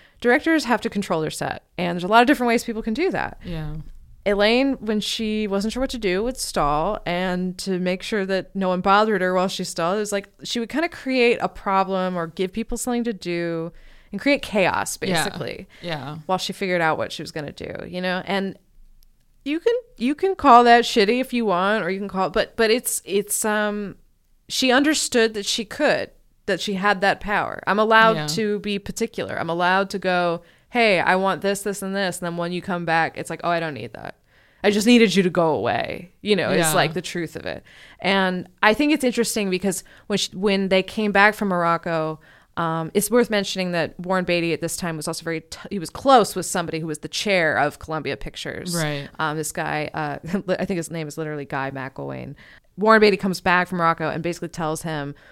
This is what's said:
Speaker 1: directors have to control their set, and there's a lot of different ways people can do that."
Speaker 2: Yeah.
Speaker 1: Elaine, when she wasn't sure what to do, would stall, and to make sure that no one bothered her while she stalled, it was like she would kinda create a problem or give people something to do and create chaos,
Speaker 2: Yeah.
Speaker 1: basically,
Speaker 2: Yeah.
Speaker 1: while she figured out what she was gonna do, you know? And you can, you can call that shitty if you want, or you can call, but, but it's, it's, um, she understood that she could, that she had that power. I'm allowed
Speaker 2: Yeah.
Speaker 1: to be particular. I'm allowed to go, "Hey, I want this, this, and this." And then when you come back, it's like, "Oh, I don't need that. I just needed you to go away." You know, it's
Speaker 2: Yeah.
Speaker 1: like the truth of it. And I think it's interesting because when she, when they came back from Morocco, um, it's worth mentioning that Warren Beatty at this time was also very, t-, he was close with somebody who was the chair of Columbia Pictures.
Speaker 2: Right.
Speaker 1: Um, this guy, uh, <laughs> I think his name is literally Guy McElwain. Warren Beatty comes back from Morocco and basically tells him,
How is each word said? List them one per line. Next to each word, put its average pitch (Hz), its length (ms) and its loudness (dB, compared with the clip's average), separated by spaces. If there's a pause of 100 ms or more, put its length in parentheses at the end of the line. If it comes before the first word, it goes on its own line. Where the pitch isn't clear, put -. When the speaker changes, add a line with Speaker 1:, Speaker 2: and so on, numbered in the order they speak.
(220)
Speaker 1:
directors 294 420 2
have 233 160 2
to 226 100 -4
control 190 300 -2
their 156 120 -2
set, - 320 -8 (140)
and 175 200 -2
there's 170 80 -6
a - 20 -4
lot 226 140 6
of 240 60 4
different 247 200 2
ways 233 160 2
people 220 180 -8
can 220 120 -4
do 320 180 -2
that." - 320 -4
Speaker 2:
Yeah. 156 300 -8 (520)
Speaker 1:
Elaine, 220 540 4
when 214 220 -2
she 214 460 -2
wasn't 202 260 -2
sure 247 80 -4
what 269 80 -2
to 262 80 -8
do, 196 260 0
would 247 140 -4
stall, 156 680 0
and 180 520 -2
to 190 220 -4
make 180 220 -2
sure 202 240 -4
that 190 300 -4
no 190 140 0
one 180 100 0
bothered 202 420 4
her 185 120 2
while 185 160 2
she 190 160 -6
stalled, 175 320 -2
it - 20 0
was 208 140 -4
like 196 160 -4 (140)
she 233 180 -4
would 220 80 -6
kinda 320 180 -2
create 254 540 2
a 185 80 0
problem 190 680 0
or 170 120 -2
give 180 260 -4
people 233 240 -4
something 240 260 -2
to 233 80 -4
do 170 600 -4 (400)
and 202 80 -8
create 277 200 2
chaos, 156 600 0
Speaker 2:
Yeah. - 60 -4 (180)
Speaker 1:
basically, - 420 -8 (140)
Speaker 2:
Yeah. 151 360 -8 (100)
Speaker 1:
while 185 100 0
she 185 160 -6
figured 180 260 -2
out 160 180 2
what 107 140 -4
she - 100 -10
was 147 100 -12
gonna 147 200 -8
do, - 220 -10 (120)
you 175 140 -10
know? 180 260 -4
And 196 320 -4 (880)
you 294 160 -2
can, 466 140 2 (240)
you 254 180 0
can 381 200 0
call 247 280 10
that 240 220 8
shitty 226 340 4
if 262 140 -4
you 233 120 0
want, 196 380 2
or 160 60 -4
you 190 100 -4
can 202 80 -6
call, 185 220 -2
but, - 260 -2
but 220 160 4
it's, - 320 -2
it's, 196 400 -2
um, 208 520 -2 (520)
she 254 240 0
understood 247 600 2
that 202 120 -8
she - 200 -4
could, 175 460 0 (340)
that 185 160 0
she 202 140 -4
had 196 260 0
that 196 180 2
power. 165 480 -4
I'm 190 120 2
allowed 220 360 6
Speaker 2:
Yeah. 151 120 -4
Speaker 1:
to 208 320 -2
be 202 200 -4
particular. - 600 -6
I'm 165 100 -4
allowed 180 420 2
to 202 80 -4
go, 175 420 0 (280)
"Hey, 220 300 4
I 185 160 4
want 190 260 0
this, 196 220 0
this, 196 180 -4
and 190 140 -4
this." 190 240 -2
And 180 80 -6
then 170 100 -6
when 170 140 -4
you 180 100 -4
come 175 240 -4
back, 165 320 0
it's - 120 -8
like, 165 140 -8
"Oh, 170 60 -2
I 170 120 0
don't 160 120 -6
need 117 200 -12
that. - 240 -14 (460)
I 202 60 4
just 208 160 2
needed 226 300 8
you 196 80 6
to 180 60 2
go 165 260 2
away." - 560 -2 (100)
You 208 140 0
know, 143 160 0
it's 147 80 2
Speaker 2:
Yeah. 160 140 2
Speaker 1:
like 165 200 2
the 180 80 -6
truth 170 360 -8
of - 80 -12
it. - 180 -10 (360)
And 185 480 0 (140)
I 214 120 6
think 294 200 2
it's 302 120 0
interesting 220 440 0
because 180 340 -2 (240)
when 202 120 0
she, - 160 -4
when 196 340 0
they 190 140 4
came 208 300 -4
back 202 220 6
from 208 120 -2
Morocco, 170 720 0 (380)
um, 165 360 -2
it's 196 160 0
worth 240 200 2
mentioning 190 420 -2
that 165 280 -4
Warren 180 260 -2
Beatty 170 260 0
at 156 80 -2
this 165 160 -6
time 165 220 -6
was 151 100 -8
also 165 160 -6
very, 165 180 -6
t-, - 160 -16 (140)
he 196 80 -4
was 160 100 -8
close 254 460 6
with 175 100 -4
somebody 165 340 -4
who 160 80 -6
was 151 120 -6
the - 80 -12
chair 165 500 0
of 143 220 0
Columbia 147 380 -6
Pictures. - 580 -8
Speaker 2:
Right. 147 320 -4 (100)
Speaker 1:
Um, 156 200 -2
this 151 160 -4
guy, 151 400 -4
uh, 147 300 -6
<laughs> 180 260 -4
I 185 160 -2
think 190 120 -4
his 160 140 -6
name 160 160 -6
is 143 100 -14
literally 151 280 -6
Guy 135 260 -6
McElwain. 135 640 -10 (400)
Warren 220 260 6
Beatty 208 160 8
comes 190 220 0
back 180 300 2
from 185 80 -4
Morocco 165 320 2
and 160 140 -2
basically 165 260 -4
tells 160 320 -4
him, 147 320 -6 (180)